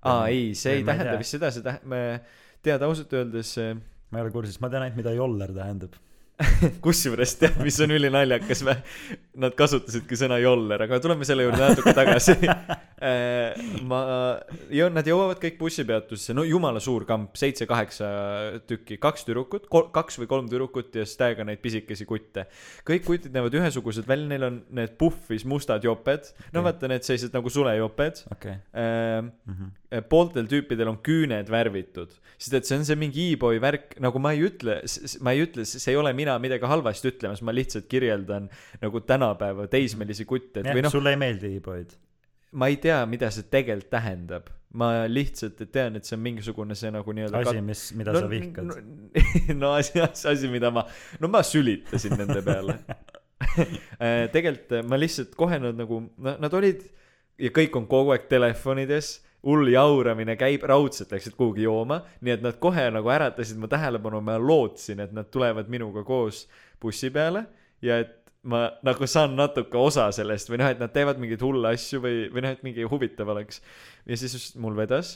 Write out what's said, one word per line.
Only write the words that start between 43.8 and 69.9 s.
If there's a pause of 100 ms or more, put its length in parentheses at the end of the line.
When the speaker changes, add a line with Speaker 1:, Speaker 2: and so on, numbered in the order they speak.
Speaker 1:
tähendab. (260)
Ma
lihtsalt (160)
tean,
et
see
on
mingisugune
see
nagu
nii-öelda
Speaker 2:
Asi,
Speaker 1:
kat-,
Speaker 2:
mis, (120)
mida
Speaker 1:
no,
Speaker 2:
sa
vihkad.
Speaker 1:
no, (420)
<laughs>
no
asi,
asi,
asi,
mida
ma, (340)
no
ma
sülitasin
nende
peale. (640)
<laughs> (400)
Äh,
tegelikult,
äh,
ma
lihtsalt
kohe
nad
nagu, (100)
no,
nad
olid (560)
ja
kõik
on
kogu
aeg
telefonides, (260)
hull
jauramine
käib,
raudselt
läksid
kuhugi
jooma, (160)
nii
et
nad
kohe
nagu
äratasid
mu
tähelepanu,
ma
lootsin,
et
nad
tulevad
minuga
koos (320)
bussi
peale (360)
ja
et (260)
ma (160)
nagu
saan
natuke
osa